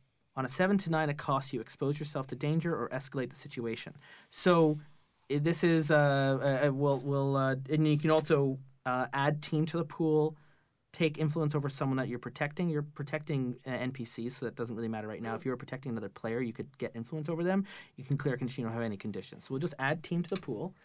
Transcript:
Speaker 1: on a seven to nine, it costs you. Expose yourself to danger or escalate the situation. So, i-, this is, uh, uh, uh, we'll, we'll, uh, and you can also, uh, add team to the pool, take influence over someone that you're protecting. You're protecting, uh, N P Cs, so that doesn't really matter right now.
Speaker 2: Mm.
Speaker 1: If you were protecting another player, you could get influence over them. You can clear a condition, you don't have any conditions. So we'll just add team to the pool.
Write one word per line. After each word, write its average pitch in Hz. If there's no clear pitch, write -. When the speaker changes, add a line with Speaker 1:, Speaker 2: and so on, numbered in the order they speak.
Speaker 1:
on 131
a 131
seven 185
to 170
nine, 156
it 147
costs 135
you. 120
Expose 143
yourself 147
to 123
danger 156
or 110
escalate 131
the -
situation. -
So, 165
i-, 143
this 160
is, 160
uh, 156
uh, 147
uh, 139
we'll, 139
we'll, 139
uh, 135
and 156
you 147
can 156
also, 151
uh, 127
add 147
team 156
to 165
the 170
pool, 156
take 156
influence 151
over 143
someone 135
that 123
you're 120
protecting. 151
You're 147
protecting, 143
uh, 135
N 123
P 127
Cs, 117
so 131
that 110
doesn't 117
really 113
matter 110
right 104
now. 113
Speaker 2:
Mm. 110
Speaker 1:
If -
you 131
were 123
protecting 127
another 107
player, 113
you 117
could -
get 117
influence 147
over 170
them. 190
You -
can 143
clear 143
a 123
condition, 127
you 113
don't 113
have 117
any 110
conditions. 98
So 135
we'll 131
just 175
add 147
team 175
to -
the 190
pool. 131